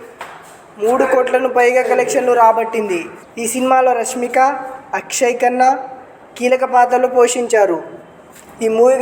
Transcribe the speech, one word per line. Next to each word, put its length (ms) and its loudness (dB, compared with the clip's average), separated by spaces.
మూడు 300 2
కోట్లను 440 0
పైగా 340 2
కలెక్షన్లు 500 0
రాబట్టింది. 600 0
ఈ 20 -6
సినిమాలో 460 2
రష్మిక, 380 -4
అక్షయ్ 420 -2
ఖన్నా 280 2
కీలక 260 0
పాత్రలు 420 2
పోషించారు. 600 2
ఈ 120 0
మూవీ 260 6